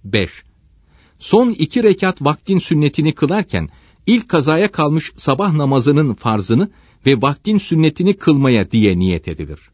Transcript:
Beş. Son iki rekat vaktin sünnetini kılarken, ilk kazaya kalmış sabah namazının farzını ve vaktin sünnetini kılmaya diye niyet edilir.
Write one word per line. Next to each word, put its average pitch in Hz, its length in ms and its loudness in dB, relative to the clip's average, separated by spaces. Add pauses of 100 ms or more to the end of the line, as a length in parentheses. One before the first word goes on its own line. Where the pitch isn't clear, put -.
Beş. 98 260 -4 (880)
Son 233 320 2
iki 220 320 -2
rekat 190 400 0
vaktin 151 360 -2
sünnetini 151 560 0
kılarken, 139 540 -4 (380)
ilk 226 220 0
kazaya 160 440 0
kalmış 151 440 -2
sabah 160 360 -2
namazının 139 640 0
farzını 113 560 -2 (360)
ve 131 160 2
vaktin 143 360 -2
sünnetini 175 580 0
kılmaya 135 540 2
diye 104 280 2
niyet 90 300 -2
edilir. 76 320 -12 (140)